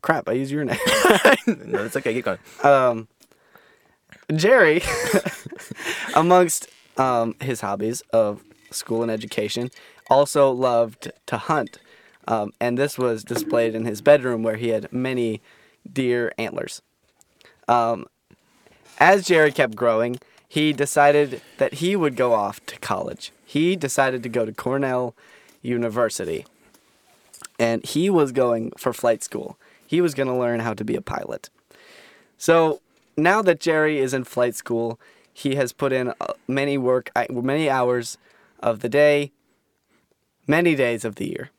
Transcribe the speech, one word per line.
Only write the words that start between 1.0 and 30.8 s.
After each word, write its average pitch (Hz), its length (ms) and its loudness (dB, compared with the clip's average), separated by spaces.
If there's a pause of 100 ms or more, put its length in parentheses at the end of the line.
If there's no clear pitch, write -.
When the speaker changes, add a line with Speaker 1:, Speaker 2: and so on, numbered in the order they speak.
Speaker 1:
<laughs> - 300 4
Speaker 2:
No, - 380 -4
it's 117 120 -8
okay. 123 160 -2
Keep 120 120 -4
going. 95 140 -4 (240)
Speaker 1:
Um, 127 460 4 (1300)
Jerry, 175 480 4 (680)
<laughs> - 680 -10
amongst, 175 540 4 (280)
um, 120 440 0
his 131 220 -6
hobbies 107 400 -4 (100)
of 104 300 0 (280)
school 113 320 -6
and 113 80 -4
education, 113 600 -6 (380)
also 139 420 4
loved 123 600 0 (160)
to 113 120 -4
hunt. 139 400 -4 (500)
Um, 107 320 -2
and 120 180 0
this 143 200 -2
was 117 260 -2
displayed 113 500 -2
in 113 100 -4
his 107 180 -6
bedroom 127 400 4
where 110 140 -2
he 117 120 -4
had 110 240 -4
many 123 480 -4 (500)
deer 123 480 -2
antlers. - 440 -8 (840)
Um, 117 380 0 (920)
as 185 280 6
Jerry 156 240 6
kept 127 260 0
growing, 117 420 0 (280)
he 151 260 0
decided 143 680 4 (180)
that - 160 0
he 180 220 0
would 147 200 0
go 123 180 2
off 104 320 -2
to - 140 -16
college. - 520 -6 (120)
He 175 320 0
decided 131 480 0
to 123 40 -8
go 113 160 -2
to 110 80 -6
Cornell 127 600 -2 (480)
University. 117 840 -2 (1120)
And 117 260 0
he 180 260 0
was 151 200 2
going 120 460 0
for 123 160 -4
flight 117 320 0
school. - 340 -10 (280)
He 165 140 0
was 165 140 0
gonna 131 240 -2
learn 120 220 0
how 113 140 -4
to 107 100 -8